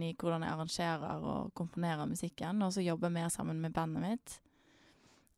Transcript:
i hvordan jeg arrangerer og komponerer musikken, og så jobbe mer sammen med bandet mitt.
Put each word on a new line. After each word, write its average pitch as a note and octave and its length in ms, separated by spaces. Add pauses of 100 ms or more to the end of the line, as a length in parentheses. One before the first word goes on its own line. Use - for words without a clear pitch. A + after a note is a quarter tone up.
i E3 120
hvordan E3 300
jeg - 80
arrangerer D#3+ 720
og - 300
komponerer E3+ 520
musikken, F3 560
og F#3 100
så F#3+ 120
jobbe E3+ 260
mer E3+ 200
sammen D#3+ 300
med E3 120
bandet D#3+ 300
mitt. - 380 (960)